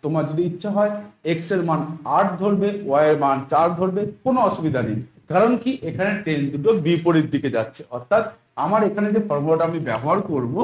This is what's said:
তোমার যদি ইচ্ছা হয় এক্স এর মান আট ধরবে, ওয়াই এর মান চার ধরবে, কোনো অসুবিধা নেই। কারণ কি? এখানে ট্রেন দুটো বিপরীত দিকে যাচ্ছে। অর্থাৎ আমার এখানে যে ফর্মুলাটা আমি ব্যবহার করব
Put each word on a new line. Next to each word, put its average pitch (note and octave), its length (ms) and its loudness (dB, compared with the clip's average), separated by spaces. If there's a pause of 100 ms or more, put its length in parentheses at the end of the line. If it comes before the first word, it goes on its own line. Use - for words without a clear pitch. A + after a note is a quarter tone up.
তোমার D#3 260 0
যদি D#3 200 -2
ইচ্ছা G3+ 280 -6
হয় G#3 140 2 (400)
এক্স E3 240 -2
এর F3+ 140 0
মান D3+ 120 0 (360)
আট G3 100 4 (140)
ধরবে, G3+ 280 2 (180)
ওয়াই C#3+ 240 4
এর D#3 120 4
মান C3+ 140 2 (140)
চার D#3 160 4 (120)
ধরবে, F#3+ 220 -2 (240)
কোনো B3+ 140 2 (100)
অসুবিধা C#3+ 380 -2
নেই। G#2+ 100 -4 (340)
কারণ G#3 200 4 (120)
কি? C4 80 0 (180)
এখানে F#3+ 220 -2 (120)
ট্রেন D3+ 180 -2 (120)
দুটো C#3+ 160 0 (160)
বিপরীত E3 480 2
দিকে D3 220 0
যাচ্ছে। A2 260 -4 (160)
অর্থাৎ G3+ 260 0 (400)
আমার G3+ 260 2
এখানে G#3 260 -2
যে D3+ 140 2
ফর্মুলাটা D#3 400 2
আমি E3 100 -4 (100)
ব্যবহার C3 300 0 (120)
করব C3 320 -2